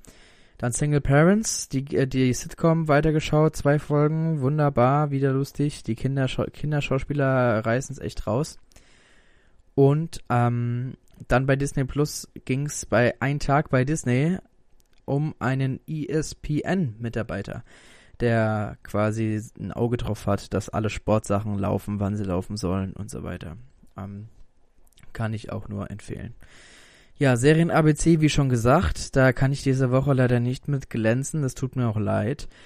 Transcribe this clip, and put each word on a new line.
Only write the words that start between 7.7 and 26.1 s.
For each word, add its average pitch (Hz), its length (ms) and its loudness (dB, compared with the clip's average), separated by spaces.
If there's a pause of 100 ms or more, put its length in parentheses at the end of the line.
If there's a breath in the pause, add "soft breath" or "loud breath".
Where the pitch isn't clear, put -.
echt - 280 -6
raus. 123 320 -2 (1160 soft breath)
Und, 143 540 2
ähm, 120 640 0 (340)
dann 131 200 2
bei 135 100 4
Disney 139 260 -2
Plus - 460 -4 (160)
ging's 143 400 -4
bei 117 340 4
Ein 143 200 -2
Tag 147 300 2
bei 127 140 2
Disney 147 540 0 (680)
um 143 340 -2
einen 131 480 -2
E 156 220 -8
S - 260 -4
P - 280 -4
N-Mitarbeiter, 113 1040 -4 (560 loud breath)
der 110 640 0
quasi 107 580 0 (180)
ein 101 140 -8
Auge 117 240 0
drauf 107 300 -4
hat, - 260 -2
dass 98 160 -2
alle 107 200 -2
Sportsachen 104 680 -2
laufen, 98 400 -4
wann 101 160 -2
sie 104 80 -4
laufen 95 320 -4
sollen 95 380 -4
und 107 160 -12
so - 140 -12
weiter. 87 340 -10 (400)
Ähm, 101 320 -14 (840)
kann 110 200 -4
ich - 180 -10
auch 104 160 -8
nur 101 220 -8
empfehlen. - 460 -12 (800 loud breath)